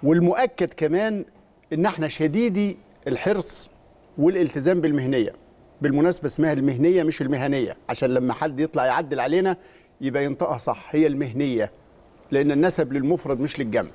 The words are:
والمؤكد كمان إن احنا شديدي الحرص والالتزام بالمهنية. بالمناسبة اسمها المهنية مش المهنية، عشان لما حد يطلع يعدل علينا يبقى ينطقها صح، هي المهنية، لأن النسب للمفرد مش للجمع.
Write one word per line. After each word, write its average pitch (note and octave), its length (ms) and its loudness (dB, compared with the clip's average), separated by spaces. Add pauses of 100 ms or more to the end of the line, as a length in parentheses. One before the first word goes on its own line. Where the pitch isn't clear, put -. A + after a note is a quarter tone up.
والمؤكد F3 720 2
كمان G3 500 -2 (480)
إن D#3+ 140 0
احنا D#3 220 -2
شديدي G3 720 0 (280)
الحرص F3+ 640 -4 (480)
والالتزام E3+ 640 2
بالمهنية. C3+ 520 0 (480)
بالمناسبة D3 460 2
اسمها D3+ 260 0
المهنية C#3+ 500 2
مش D3+ 200 -2
المهنية، C3+ 540 -2 (120)
عشان B2 260 0
لما B2+ 200 2
حد D3 260 -4
يطلع D3+ 260 0
يعدل C3+ 340 -2
علينا F3 360 0 (440)
يبقى C3+ 240 -2
ينطقها C#3+ 340 -2
صح، - 360 -6
هي D#3 120 4
المهنية، B2+ 640 -2 (600)
لأن C#3+ 220 2
النسب D3+ 400 2
للمفرد C#3 480 -2
مش D3 200 -4
للجمع. G#2+ 340 -2